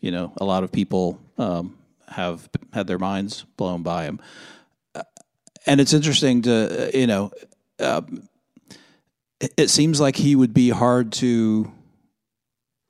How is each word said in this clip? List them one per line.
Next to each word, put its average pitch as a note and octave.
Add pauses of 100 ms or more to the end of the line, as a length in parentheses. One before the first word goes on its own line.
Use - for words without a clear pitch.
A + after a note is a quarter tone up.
you -
know, F2+
a F#2+
lot F#2+
of F2+
people, F#2 (180)
um, F#2 (320)
have F2 (240)
had G2+
their F#2
minds G2 (120)
blown F2+
by E2+
him. D2 (760)
Uh, - (640)
and C#3+
it's C3+
interesting C#3+
to, A2+
uh, -
you C3
know, G#2 (480)
uh, - (1400)
it, C3
it D#3
seems D3+
like C#3
he C#3+
would B2+
be B2
hard A#2+
to, A2 (1200)